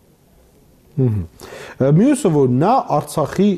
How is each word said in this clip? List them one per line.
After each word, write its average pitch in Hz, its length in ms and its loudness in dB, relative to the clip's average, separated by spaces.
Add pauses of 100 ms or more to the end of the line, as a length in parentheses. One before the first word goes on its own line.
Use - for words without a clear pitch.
(880)
Մհմ։ 117 320 -2 (540)
Ը, 135 160 0
մյուսը, 208 400 2
որ 143 200 2
նա 151 220 2 (160)
Արցախի 151 680 -2